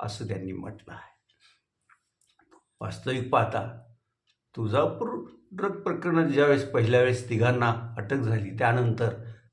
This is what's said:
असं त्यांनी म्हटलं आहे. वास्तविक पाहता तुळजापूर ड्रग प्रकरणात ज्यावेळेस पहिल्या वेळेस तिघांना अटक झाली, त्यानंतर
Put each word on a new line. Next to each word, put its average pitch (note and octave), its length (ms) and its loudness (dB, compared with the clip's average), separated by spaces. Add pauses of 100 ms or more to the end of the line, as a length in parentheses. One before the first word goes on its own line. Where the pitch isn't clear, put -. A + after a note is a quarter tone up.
असं G#2+ 280 -8
त्यांनी F#2+ 240 -6
म्हटलं F#2 400 -12
आहे. - 260 -20 (1600)
वास्तविक B2 500 -4
पाहता A#2 640 0 (640)
तुळजापूर - 760 -2 (180)
ड्रग F#3+ 280 -4
प्रकरणात E3 480 0
ज्यावेळेस C#3+ 440 4
पहिल्या B2 280 4
वेळेस B2+ 280 2
तिघांना A#2+ 680 0
अटक B2 200 -2
झाली, A2 340 -2
त्यानंतर A#2+ 720 0 (300)